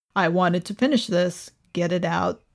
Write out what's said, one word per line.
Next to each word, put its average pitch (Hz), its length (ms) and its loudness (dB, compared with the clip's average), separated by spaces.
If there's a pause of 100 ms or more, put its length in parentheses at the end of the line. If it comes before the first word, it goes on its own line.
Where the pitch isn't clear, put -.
(160)
I 185 140 2
wanted 175 360 2
to - 80 -10
finish 254 340 0
this, 175 440 -2 (220)
get 170 180 -2
it 180 140 0
out 170 360 -2 (140)